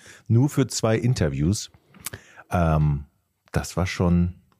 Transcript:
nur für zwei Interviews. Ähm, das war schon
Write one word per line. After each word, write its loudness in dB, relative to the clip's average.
nur 4
für 0
zwei 0
Interviews. -2
Ähm, 2
das -6
war 0
schon 0